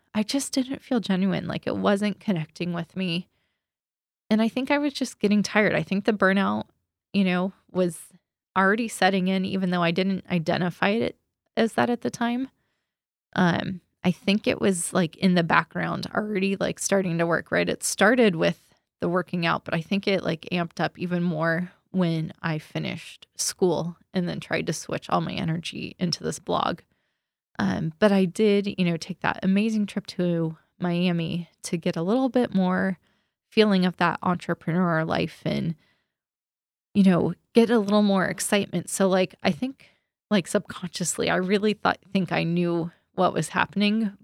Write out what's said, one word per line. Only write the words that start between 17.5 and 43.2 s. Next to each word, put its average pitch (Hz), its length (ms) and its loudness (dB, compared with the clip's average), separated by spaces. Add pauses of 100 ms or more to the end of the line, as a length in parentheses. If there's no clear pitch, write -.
right? 175 180 2
It - 140 -4
started 214 540 4
with 165 380 -2 (260)
the 175 80 -2
working 175 380 -2
out, 165 180 0
but - 100 -6
I 170 60 -2
think 196 260 -2
it, 196 160 0
like, - 300 -4
amped 175 280 -4
up 160 180 -4
even 175 240 -2
more 165 500 -2 (180)
when 165 420 0 (100)
I 160 160 -4
finished - 680 -10 (100)
school 170 600 -2 (160)
and 175 160 -2
then 156 120 -6
tried 160 260 -4
to 170 60 -4
switch - 360 -8
all 175 120 0
my 160 120 -6
energy - 640 -6
into 170 240 -4
this 156 160 -6
blog. - 420 -4 (800)
Um, 185 380 -2
but 208 140 4
I 190 120 4
did, 202 540 0
you 185 60 0
know, 170 120 0
take - 240 -12
that - 220 -2
amazing 208 440 0
trip 196 220 -10
to 170 480 -2 (220)
Miami 175 720 -2 (160)
to - 120 -4
get 170 200 -4
a 165 60 -2
little 247 260 2
bit 247 260 0
more 185 440 0 (520)
feeling 208 340 4
of 180 120 0
that 175 260 0
entrepreneur 170 840 -2
life 165 400 -4
and, 156 300 -2 (1200)
you 202 80 4
know, 180 320 4 (200)
get 226 160 6
a 240 80 4
little 208 240 2
more 196 240 2
excitement. - 640 -2
So, 190 180 2
like, 185 340 2
I 190 80 2
think, 254 400 -8 (400)
like, 196 160 2
subconsciously, - 840 -4
I 196 60 2
really 196 360 0
thought, 185 260 0 (140)
think 190 180 -2
I 170 140 0
knew 170 480 0 (220)
what 185 180 2